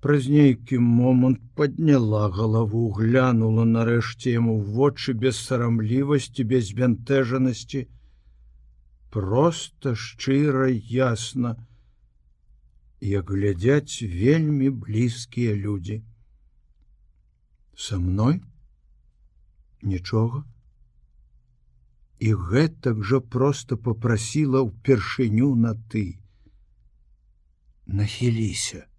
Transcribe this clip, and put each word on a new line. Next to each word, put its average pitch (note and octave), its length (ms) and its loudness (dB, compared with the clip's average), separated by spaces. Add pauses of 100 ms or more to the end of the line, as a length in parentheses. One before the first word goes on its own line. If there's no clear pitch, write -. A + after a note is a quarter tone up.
Праз C#3 240 2
нейкі C3+ 500 4
момант B2 600 4 (160)
падняла C3+ 720 2
галаву, A2 720 0
глянула A2+ 640 2
нарэшце A#2 720 0
яму A2+ 220 2
ў G2+ 180 -4
вочы C#3 380 0
без A#2 260 -2
сарамлівасці, A#2+ 1040 -2
без A2+ 300 0
збянтэжанасці. B2+ 1120 -2 (1300)
Проста, B2 800 -2
шчыра, C3+ 760 0
ясна, A#2+ 880 -2 (1500)
як G2 260 -2
глядзяць G#2 720 0
вельмі C3+ 680 2
блізкія A#2 840 -4
людзі. G#2 480 -6 (1700)
"Са - 220 -8
мной? G2+ 420 0 (1400)
Нічога?" A2+ 600 -2 (1700)
І A2 140 0
гэтак A2 720 -2
жа B2+ 160 2
проста B2+ 560 -2
папрасіла A#2+ 880 -2
ўпершыню A#2+ 960 0
на A2+ 140 0 (180)
"ты". G#2+ 120 -2 (1800)
"Нахіліся. A2 1000 -4 (120)